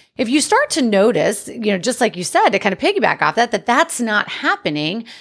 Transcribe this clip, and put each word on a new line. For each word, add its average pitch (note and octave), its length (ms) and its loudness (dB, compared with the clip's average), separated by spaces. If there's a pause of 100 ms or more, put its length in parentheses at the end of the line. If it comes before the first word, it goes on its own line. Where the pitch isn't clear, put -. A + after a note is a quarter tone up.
(160)
if A#3+ 120 -2
you C#4 140 2
start C#5 280 2
to D#4 120 0
notice, G3 640 2
you G#3+ 240 -2
know, F#3+ 60 0
just A#3+ 240 -2
like A3 140 0
you F3+ 80 -8
said, F#4+ 260 2
to G3 80 0
kind F#3+ 160 0
of - 40 -8
piggyback C4+ 440 0
off D3+ 140 2
that, A#3 160 2
that G3 120 -4
that's D4+ 340 0
not G#3+ 300 0
happening, F#3 760 -4 (160)